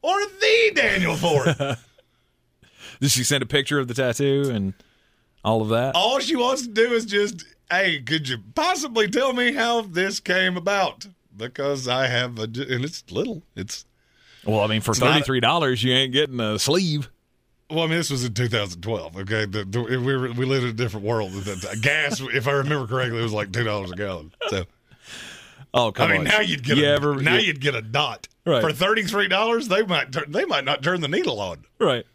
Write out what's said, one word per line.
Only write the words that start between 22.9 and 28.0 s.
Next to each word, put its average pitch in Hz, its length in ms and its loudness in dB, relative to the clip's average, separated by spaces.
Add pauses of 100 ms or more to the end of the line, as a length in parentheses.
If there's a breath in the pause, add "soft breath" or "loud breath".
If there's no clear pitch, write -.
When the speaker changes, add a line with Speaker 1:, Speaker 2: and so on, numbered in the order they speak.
Speaker 1:
was, 113 120 -2
like, 104 180 -4
two 117 140 -2
dollars 101 260 -4
a 85 40 -10
gallon. 90 360 -8 (160)
So, 95 160 -2 (1120 loud breath)
Speaker 2:
Oh, 117 180 2
come 165 180 2
Speaker 1:
I - 40 4
mean, 156 80 2
Speaker 2:
on. 156 60 -2
Speaker 1:
now 214 120 4
you'd 165 240 -2
get 139 140 2
Speaker 2:
You 147 80 4
Speaker 1:
a, 143 80 4
Speaker 2:
ever, 147 280 2
Speaker 1:
now 160 140 4
Speaker 2:
you 214 120 4
Speaker 1:
you'd 151 120 -2
get 135 160 0
a 113 60 -4
dot. 117 480 -4 (160)